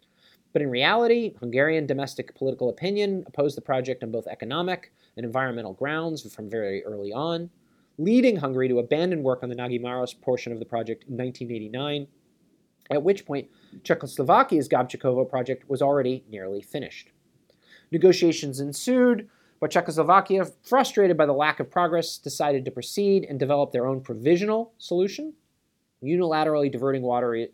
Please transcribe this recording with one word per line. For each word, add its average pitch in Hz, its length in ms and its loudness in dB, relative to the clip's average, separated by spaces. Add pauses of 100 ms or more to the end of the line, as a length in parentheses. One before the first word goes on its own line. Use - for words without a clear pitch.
(520)
But 147 100 2
in 139 80 -2
reality, 220 720 2
Hungarian 143 440 2
domestic 135 520 -6
political 131 320 -2
opinion 196 580 -2
opposed 143 300 -2
the - 40 -12
project 127 440 -4
on 110 80 -8
both 113 160 -6
economic 170 640 -6 (240)
and 120 100 -8
environmental 117 460 -4
grounds 151 600 -6
from 107 160 -14
very 101 360 -4
early 101 280 -8
on, 165 380 -6 (480)
leading 226 380 4
Hungary 131 320 0
to 123 100 2
abandon 151 460 0
work 127 180 0
on 123 60 -6
the 123 80 -8
Nagy 123 240 -4
Maros 123 340 -6
portion 120 380 -4
of 113 80 -8
the - 40 -10
project 113 440 -6
in 123 80 -8
nineteen 123 340 -8
eighty-nine, 131 560 -6 (840)
at 143 120 0
which 196 220 0
point 139 240 -6 (340)
Czechoslovakia's 156 840 2
Gabčíkovo 127 600 0
project 127 400 -4
was 135 140 -2
already 131 480 2
nearly 101 300 -8
finished. - 500 -12 (800)
Negotiations 165 720 4
ensued, 240 680 2 (320)
but 202 100 0
Czechoslovakia, 175 760 4 (160)
frustrated 214 540 4
by 151 100 4
the 143 60 4
lack 147 280 0
of 135 100 -6
progress, 170 480 0
decided 143 460 -2
to 127 60 -6
proceed 196 540 0
and 139 140 -6
develop 139 340 2
their 123 140 0
own 131 140 -2
provisional 175 800 0
solution, 202 540 -4 (680)
unilaterally 156 680 0
diverting 131 320 -2
water, 120 520 0